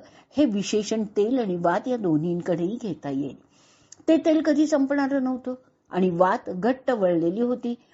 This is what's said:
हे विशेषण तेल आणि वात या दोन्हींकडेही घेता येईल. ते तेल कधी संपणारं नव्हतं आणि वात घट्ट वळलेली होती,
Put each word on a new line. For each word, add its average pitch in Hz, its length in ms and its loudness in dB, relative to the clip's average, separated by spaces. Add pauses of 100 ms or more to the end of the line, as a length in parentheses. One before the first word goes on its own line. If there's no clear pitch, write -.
(360)
हे 294 80 4
विशेषण 214 600 -2 (120)
तेल 226 220 2
आणि 196 180 -2
वात 175 320 0
या 254 80 -2
दोन्हींकडेही 175 840 -2
घेता 160 280 -8
येईल. 139 260 -6 (720)
ते 320 80 6
तेल 320 260 2
कधी 302 240 2
संपणारं 277 580 0
नव्हतं 254 300 -6 (360)
आणि 185 200 2
वात 185 400 2
घट्ट 226 400 -2
वळलेली 180 500 2
होती, 240 340 -2 (200)